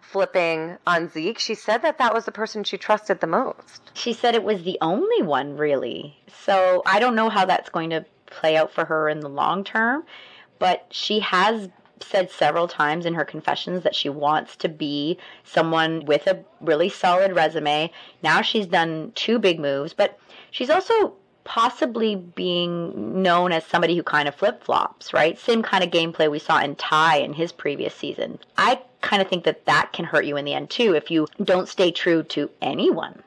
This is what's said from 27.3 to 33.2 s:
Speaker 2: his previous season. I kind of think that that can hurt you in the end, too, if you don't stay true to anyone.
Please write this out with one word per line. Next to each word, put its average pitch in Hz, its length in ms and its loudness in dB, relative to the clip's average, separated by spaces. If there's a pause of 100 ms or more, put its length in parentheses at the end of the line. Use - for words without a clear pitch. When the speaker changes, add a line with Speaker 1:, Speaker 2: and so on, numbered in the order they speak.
Speaker 2:
his 165 180 -4
previous - 440 -6
season. - 440 -8 (180)
I 240 240 2 (200)
kind 202 200 0
of 190 60 2
think 180 180 -2
that - 200 0
that 151 280 2
can 170 120 -6
hurt 156 200 0
you 143 120 -4
in 143 80 -4
the 143 80 -4
end, 143 160 -6
too, 220 260 2
if - 140 -2
you 156 180 2 (160)
don't 185 240 2
stay 180 240 2
true 165 320 2
to 147 260 -4 (120)
anyone. 175 640 -2